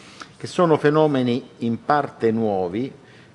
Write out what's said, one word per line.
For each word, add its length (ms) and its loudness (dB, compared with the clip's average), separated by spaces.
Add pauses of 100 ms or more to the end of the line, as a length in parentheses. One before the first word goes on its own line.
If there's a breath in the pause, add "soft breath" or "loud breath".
(380 loud breath)
che 80 -14
sono 320 2
fenomeni 640 2 (160)
in 240 -4
parte 460 -2
nuovi 640 -2 (420 loud breath)